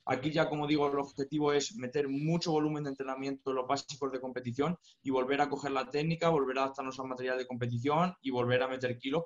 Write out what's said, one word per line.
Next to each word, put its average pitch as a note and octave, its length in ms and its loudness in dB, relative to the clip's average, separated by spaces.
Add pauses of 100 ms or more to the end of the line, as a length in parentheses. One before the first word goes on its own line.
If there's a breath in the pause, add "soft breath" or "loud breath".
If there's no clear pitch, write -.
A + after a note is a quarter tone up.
aquí C3+ 260 0
ya, D#3 160 4
como D3+ 180 -2
digo, C#3+ 240 4
el C#3+ 80 0
objetivo C#3+ 540 0
es C#3 240 0
meter B2+ 320 -2
mucho D#3 420 0
volumen D3+ 320 2
de C#3+ 80 -4
entrenamiento C3+ 600 -6
en C3 80 0
los B2+ 100 -2
básicos C#3 420 -2
de B2+ 100 -4
competición B2+ 560 -2 (280 soft breath)
y C#3 60 -2
volver C3 300 2
a C#3+ 80 2
coger C#3+ 220 -4
la C3 180 -2
técnica, E3 420 2
volver C3+ 280 2
a C3+ 60 4
adaptarnos C3+ 340 -4
al C3 80 -6
material B2+ 320 -2
de B2+ 80 -4
competición B2+ 760 0
y C3+ 100 -2
volver B2 320 4
a - 20 2
meter B2+ 320 -2
kilos C3+ 260 0